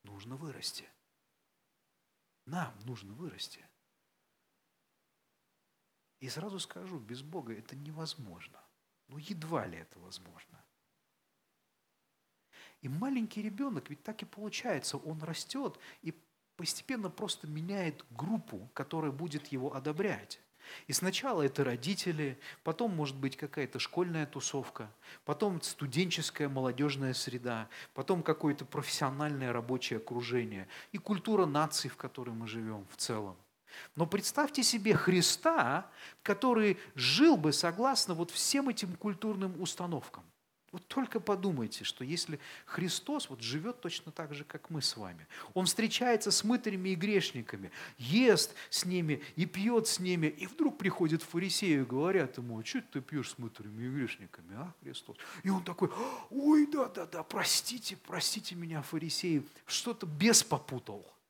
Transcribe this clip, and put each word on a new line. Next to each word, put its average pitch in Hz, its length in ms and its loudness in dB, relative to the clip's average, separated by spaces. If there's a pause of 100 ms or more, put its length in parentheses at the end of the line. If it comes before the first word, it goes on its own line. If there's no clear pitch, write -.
Нужно 101 340 -14
вырасти. - 480 -10 (1600)
Нам 135 280 -6 (100)
нужно 104 300 -12
вырасти. - 500 -12 (2500)
И 131 80 -10
сразу 190 300 -6
скажу, 180 400 -10
без 120 240 -10
Бога 143 320 -8
это 110 200 -14
невозможно. 147 880 -12 (480)
Ну, 139 100 -14
едва 156 480 -4
ли 82 120 -10
это - 200 -18
возможно. - 640 -20 (2250)
И 135 60 -8
маленький 214 540 -2
ребёнок, 214 460 -4
ведь 147 140 -12
так 220 200 -10
и 175 40 -8
получается, 196 720 -4
он 156 240 -8
растёт 170 580 -6 (220)
и 160 120 -6 (420)
постепенно 202 540 -4
просто - 360 -6
меняет 160 640 -4
группу, 120 640 -4
которая 151 360 -2
будет 147 380 -6
его 135 260 -4
одобрять. 151 680 -4 (460)
И - 60 -4
сначала 190 500 2
это 139 220 4
родители, 143 760 -2 (240)
потом 185 320 0
может 139 220 0
быть 135 200 -2
какая-то 139 420 -4
школьная 160 480 0
тусовка, 123 640 -6 (340)
потом 175 380 2
студенческая 147 880 0
молодёжная 135 640 0
среда, 120 540 -4 (260)
потом 170 280 2
какое-то 147 420 2
профессиональное 139 880 -2
рабочее 120 460 -2
окружение 117 680 -2 (240)
и 202 60 -6
культура 196 480 2
нации, 147 420 2
в - 80 -10
которой 123 340 -8
мы 113 160 -6
живём 110 440 -6
в - 60 -18
целом. 104 400 -4 (600)
Но 160 100 4
представьте 277 560 0
себе 214 320 4
Христа, 175 960 4 (320)
который 214 560 4 (160)
жил 170 420 8
бы 151 160 4
согласно 180 600 2
вот 170 160 -2
всем 277 380 2
этим 180 260 -2
культурным 190 640 -2
установкам. 175 640 -4 (500)
Вот - 140 -14
только 254 320 -2
подумайте, 170 640 0
что - 180 -6
если 156 380 -4 (260)
Христос - 640 -2
вот 117 100 -10
живёт 156 400 -4
точно - 300 -8
так 147 240 -8
же, 143 80 -8
как - 280 -14
мы 151 120 -2
с - 140 0
вами, 90 320 -10 (260)
Он 185 120 2
встречается 220 640 4
с - 100 4
мытарями 208 460 2
и 190 80 2
грешниками, 156 760 0 (260)
ест 190 600 6 (140)
с - 140 0
ними 170 380 0 (140)
и 175 100 2
пьёт 220 400 2
с - 140 0
ними, 180 260 2
и - 220 -2
вдруг - 280 2
приходят 165 460 2
фарисеи 170 600 2
и - 20 2
говорят 143 540 2
ему: 120 200 -6
«А 110 60 -8
чё - 180 -4
ты - 180 -6
пьёшь 131 300 -6
с - 80 -12
мытарями 110 460 -8
и 127 40 -4
грешниками, 104 680 -6
а, 160 260 -10
Христос?» - 340 -12 (280)
И 185 40 2
он 190 140 2
такой: 175 300 0 (380)
«Ой, 294 360 8
да, 285 220 2
да, 180 180 -8
да, 165 160 -6
простите, 202 760 0
простите - 600 -4
меня, 165 260 -4
фарисеи, 156 640 0 (200)
что-то 226 400 -2
бес 165 360 8
попутал. - 680 -4 (220)